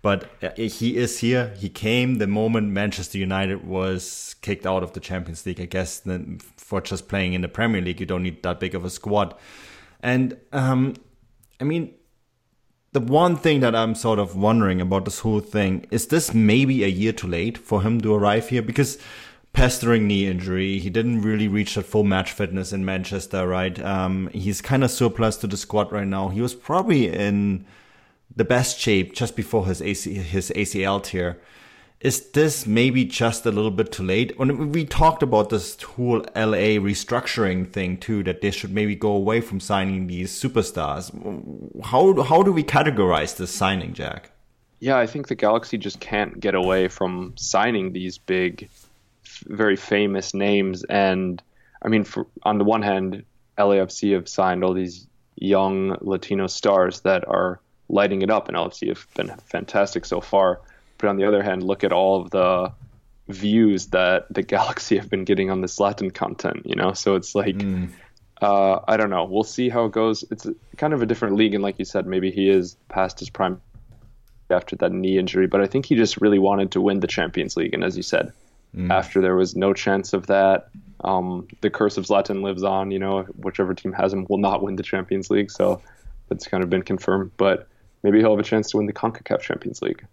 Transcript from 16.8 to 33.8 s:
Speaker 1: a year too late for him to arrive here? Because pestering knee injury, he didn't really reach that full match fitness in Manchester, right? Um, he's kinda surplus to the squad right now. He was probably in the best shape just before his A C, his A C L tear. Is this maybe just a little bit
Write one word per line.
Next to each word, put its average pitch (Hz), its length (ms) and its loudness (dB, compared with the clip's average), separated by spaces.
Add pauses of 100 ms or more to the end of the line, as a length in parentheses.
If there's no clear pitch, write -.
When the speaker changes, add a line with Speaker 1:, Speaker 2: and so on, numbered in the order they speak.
Speaker 1:
a 98 60 2
year 98 240 0
too 98 160 -8
late 90 300 -4
for 101 240 -2
him 113 180 2
to 107 140 2
arrive 104 340 2
here? 123 140 0
Because 131 360 -2 (540)
pestering 117 560 4
knee 98 180 4
injury, 95 520 -2
he 92 120 -4
didn't 113 300 0
really 107 260 2
reach 101 280 0
that 101 100 -2
full 107 200 2
match 95 280 2
fitness 95 400 -4
in 95 120 -4
Manchester, 95 640 -4
right? 92 320 -2
Um, 95 540 -2
he's 98 300 -4
kinda 131 260 2
surplus 113 480 0
to - 100 -8
the 98 120 -4
squad - 340 -2
right 101 160 -4
now. 95 220 -2
He 98 100 -4
was 123 140 -2
probably 165 520 2
in 101 600 0 (680)
the 113 120 0
best 123 340 0
shape 95 320 2
just - 240 -4
before 104 300 0
his 92 160 -2
A 98 100 -4
C, 92 220 -6
his 92 400 -4
A 101 100 0
C 95 200 -2
L 98 160 0
tear. 87 380 -6 (640)
Is - 300 -4
this 151 360 0
maybe 120 380 4
just 113 400 -2
a 117 60 2
little 107 200 0
bit 98 220 -2